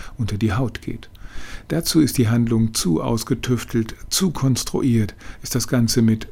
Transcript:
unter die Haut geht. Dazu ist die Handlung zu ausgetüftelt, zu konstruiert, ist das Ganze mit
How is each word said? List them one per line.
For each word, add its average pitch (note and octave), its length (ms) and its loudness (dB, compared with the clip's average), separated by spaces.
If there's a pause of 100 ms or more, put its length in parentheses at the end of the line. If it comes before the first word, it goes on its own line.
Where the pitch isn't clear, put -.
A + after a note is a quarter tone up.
(180)
unter G#2 200 -2
die G#2 160 0
Haut A#2+ 280 -2
geht. - 280 -10 (580)
Dazu E3 320 0
ist C#3+ 180 4
die A#2+ 100 4
Handlung A2+ 460 2
zu - 280 0
ausgetüftelt, A#2+ 920 -2 (140)
zu F#3 220 0
konstruiert, A#2 840 0 (280)
ist - 120 -6
das A#2 120 -2
Ganze A#2+ 340 2
mit A2 300 2